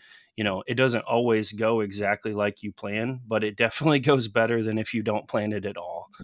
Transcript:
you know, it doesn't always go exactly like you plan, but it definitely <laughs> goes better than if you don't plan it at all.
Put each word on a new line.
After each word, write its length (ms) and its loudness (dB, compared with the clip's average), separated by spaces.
you 80 -2
know, 240 -2
it 80 -4
doesn't 300 2
always 460 2
go 280 2
exactly 540 -2
like 280 0
you 100 -8
plan, 560 -6
but 160 0
it 140 -2
definitely 420 2
<laughs> 20 0
goes 260 4
better 340 2
than 160 -2
if 160 -4
you 80 -2
don't 260 -4
plan 240 -2
it 140 -4
at 120 -6
all. 340 -10